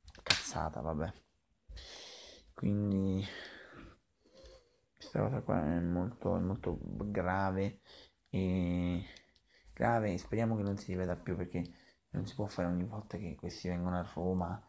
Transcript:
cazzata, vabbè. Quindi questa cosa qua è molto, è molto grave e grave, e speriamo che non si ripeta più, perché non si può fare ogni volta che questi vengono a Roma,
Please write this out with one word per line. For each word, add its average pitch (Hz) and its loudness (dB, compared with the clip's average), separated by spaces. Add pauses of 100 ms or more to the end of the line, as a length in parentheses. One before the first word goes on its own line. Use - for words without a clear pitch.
(220)
cazzata, - 0
vabbè. 78 0 (1400)
Quindi 95 2 (1700)
questa - -2
cosa 120 2
qua 92 2
è 82 2
molto, 90 2
è 90 2
molto 90 0
grave 98 0 (500)
e 90 2 (680)
grave, 113 4
e - 2
speriamo 113 2
che 104 2
non 101 2
si - -6
ripeta 90 2
più, 87 -2
perché 87 -2 (460)
non - -2
si 101 -8
può 101 -2
fare 90 0
ogni 90 2
volta 107 -6
che 85 -6
questi - -6
vengono 90 0
a 87 -2
Roma, 90 0